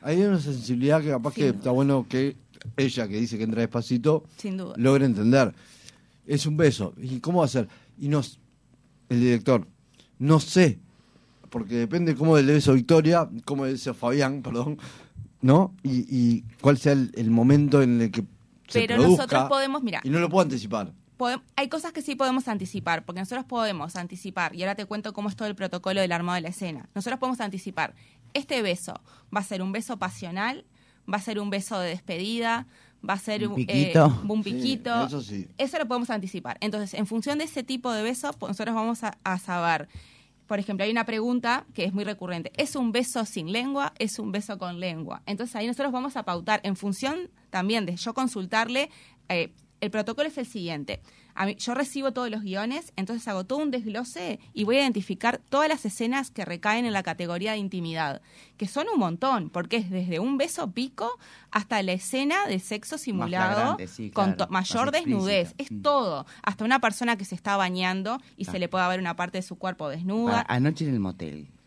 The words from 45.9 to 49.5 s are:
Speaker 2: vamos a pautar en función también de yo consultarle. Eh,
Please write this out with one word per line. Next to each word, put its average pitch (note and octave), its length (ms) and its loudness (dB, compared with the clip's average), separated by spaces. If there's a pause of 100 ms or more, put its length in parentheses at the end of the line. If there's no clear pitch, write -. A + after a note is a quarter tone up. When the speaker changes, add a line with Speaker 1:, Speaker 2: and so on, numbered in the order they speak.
Speaker 2:
vamos B3+ 260 -4
a G#3+ 60 -6
pautar F#3 400 0
en G3 120 -2
función C4+ 540 -4 (200)
también G3 360 0
de F3 100 -4
yo A3+ 180 -6
consultarle. A#3 760 -2 (400)
Eh, E3+ 220 -2 (280)